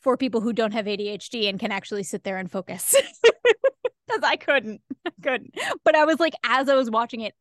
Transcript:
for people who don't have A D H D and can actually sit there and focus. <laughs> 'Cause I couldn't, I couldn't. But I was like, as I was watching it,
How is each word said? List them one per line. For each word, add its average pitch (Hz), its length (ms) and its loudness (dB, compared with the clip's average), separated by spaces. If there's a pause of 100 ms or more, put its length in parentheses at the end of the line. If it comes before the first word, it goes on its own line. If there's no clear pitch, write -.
for 254 160 2
people 233 240 -2
who 226 120 -2
don't 220 200 -2
have 214 140 -4
A 208 100 -4
D 208 120 -4
H 208 200 -12
D 220 180 -2
and 196 120 -4
can 208 120 -4
actually 202 320 -6
sit 196 200 -10
there 190 140 -6
and 185 140 -10
focus. 185 480 -4
<laughs> - 1080 0
'Cause - 140 -2
I - 120 2
couldn't, 226 460 -2 (240)
I 349 60 -6 (120)
couldn't. 254 320 -6 (300)
But 311 100 6
I 302 80 6
was 302 160 2
like, 320 140 2 (100)
as 247 240 2
I 277 80 4
was 262 160 2
watching 233 300 -2
it, 208 200 -8